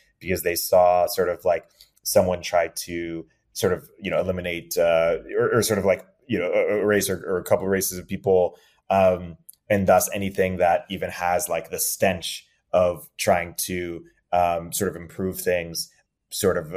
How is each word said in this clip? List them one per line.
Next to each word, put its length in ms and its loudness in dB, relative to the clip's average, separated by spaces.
because 240 -4
they 120 0
saw 520 4
sort 220 0
of, 160 -6
like, 200 0
someone 380 2
try 260 0
to 580 -8
sort 180 0
of, 180 -6
you 120 -6
know, 80 0
eliminate, 580 -4
uh, 420 2
or, 160 0
or 60 6
sort 180 0
of, 60 -2
like, 200 2
you 100 -2
know, 140 -2
a, 300 0
a 40 0
race 240 2
or, 160 -4
or 120 -2
a 60 -4
couple 220 0
of 60 -2
races 260 -2
of 100 -12
people. 500 2
Um, 480 2
and 180 2
thus 260 4
anything 440 -2
that 320 2
even 200 -6
has, 380 -2
like, 240 -6
the 80 -6
stench 640 -2
of 440 0
trying 380 0
to, 480 -6
um, 400 0
sort 160 -2
of 80 -8
improve 420 -8
things 500 -4
sort 280 0
of, 200 -8